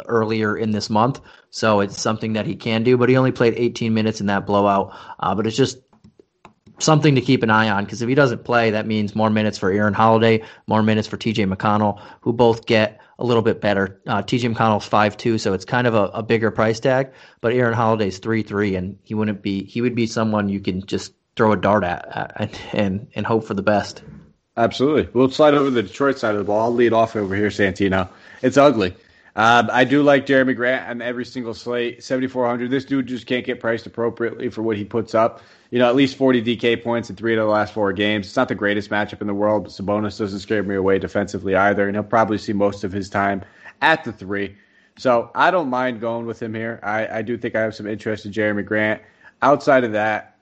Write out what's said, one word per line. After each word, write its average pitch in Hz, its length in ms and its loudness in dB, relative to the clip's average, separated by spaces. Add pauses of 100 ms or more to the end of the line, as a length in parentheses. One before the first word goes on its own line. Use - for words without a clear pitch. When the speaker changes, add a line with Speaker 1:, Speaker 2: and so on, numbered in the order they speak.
Speaker 1:
earlier 110 500 0
in 110 160 -2
this 104 180 -4
month, 113 300 2 (300)
so 110 280 2
it's 101 220 -4
something 110 320 -4
that 107 140 -4
he 95 100 -6
can 113 260 -2
do, 127 140 4
but 120 120 2
he 127 80 4
only 131 140 4
played 120 260 2
eighteen 117 380 -2
minutes 110 260 0
in 101 60 -2
that 98 180 0
blowout. 101 480 2 (280)
Uh, 92 160 -2
but 107 100 -2
it's 110 100 -4
just 131 220 0 (1000)
something 151 360 4
to 131 60 4
keep 127 240 2
an 110 60 2
eye 110 200 4
on, 101 160 -2
'cause 104 160 -10
if 117 60 -4
he 131 80 2
doesn't 131 260 2
play, 117 280 2
that 107 180 -2
means 107 260 -2
more 110 160 2
minutes 107 260 0
for 95 140 0
Aaron 104 240 2
Holiday, 113 480 4 (240)
more 107 160 2
minutes 107 240 0
for - 100 -10
T 113 160 -4
J 110 140 0
McConnell, 104 540 0 (200)
who 123 120 -2
both 117 340 2
get 110 340 2 (200)
a 113 40 -6
little 117 180 2
bit 104 180 0
better. 98 480 -2
Uh, 104 140 -2
T 131 160 -4
J 120 100 -2
McConnell's 110 360 0
five 107 320 0
two, 113 220 -2
so 107 140 -2
it's 92 120 -4
kind 123 220 0
of 113 80 2
a, 101 120 2
a 110 180 -6
bigger 113 260 0
price 113 300 0
tag, 135 280 0 (320)
but 117 120 0
Aaron 120 220 2
Holiday's 110 440 0
three 113 240 -2
three, 101 320 -2
and 92 300 -6
he 110 100 -10
wouldn't 107 280 -4
be, 98 220 -4
he 120 160 -8
would 120 140 -2
be 113 140 -2
someone 107 400 -2
you 98 100 -2
can 95 280 -6
just - 260 -8 (240)
throw 110 160 4
a 101 40 2
dart 98 280 2
at, - 320 -6
uh, - 100 -6 (100)
and, 107 220 -8 (140)
and, 101 420 -2
and 107 120 -6
hope 110 180 0
for 113 100 -6
the 98 80 -4
best. 101 400 0 (540)
Speaker 2:
Absolutely. 123 580 2
We'll 127 160 4
slide 151 240 6
over 143 120 2
to 139 40 0
the 120 120 0
Detroit 135 360 -2
side 110 140 -2
of 104 60 0
the 101 60 -2
ball. 104 200 0
I'll 120 100 0
lead 117 180 4
off 113 240 2
over 95 180 -2
here, 104 140 0
Santino. 95 580 0 (360)
It's 131 160 2
ugly. 110 360 4 (400)
Um, 113 380 4
I 127 120 4
do 139 180 2
like 139 240 4
Jeremy 131 260 2
Grant 120 380 -4
on 120 100 -10
every 120 240 -6
single 113 300 -10
slate, 120 500 -6
seventy-four 127 420 -2
hundred. 120 240 -2
This 135 140 -2
dude 135 220 -4
just 117 200 -10
can't 123 200 -4
get 123 140 -6
priced 117 260 -4
appropriately 117 640 -6
for 110 100 -10
what 113 160 -2
he 101 80 -6
puts 107 300 -4
up. 113 260 2 (300)
You 120 80 -2
know, 123 100 6
at 123 80 2
least 135 220 2
forty 131 240 4
D 117 120 0
K 117 220 0
points 117 320 -4
in 95 80 -12
three 113 180 -2
of 110 80 0
the 107 80 0
last 107 220 0
four 98 220 -2
games. 104 320 0
It's - 100 -8
not 131 120 2
the 95 60 -2
greatest 101 360 -2
matchup 104 320 -4
in 104 40 -6
the 104 60 -4
world, 104 320 0
but - 80 -18
Sabonis 101 460 -4
doesn't 101 220 -4
scare 104 220 -2
me 98 120 -4
away 95 240 2
defensively 95 580 -4
either, 101 300 2
and 101 100 -2
he'll 104 60 -2
probably 107 340 2
see 104 160 -6
most 101 320 -2
of 92 80 -6
his 95 160 -6
time 98 340 -2 (380)
at 156 240 2
the 117 80 -10
three. 98 420 -8 (440)
So 117 360 0
I 151 160 4
don't 170 200 0
mind 123 320 -4
going 117 240 -6
with 113 160 -10
him 110 100 -8
here. 113 300 -8
I, 107 380 -4
I - 20 -4
do 110 160 -6
think 110 160 -6
I 110 80 0
have 110 120 -2
some 104 120 -12
interest 107 400 -6
in 101 60 -12
Jeremy 104 320 0
Grant. 107 360 -2 (400)
Outside 135 420 4
of 113 100 -2
that, 107 500 -2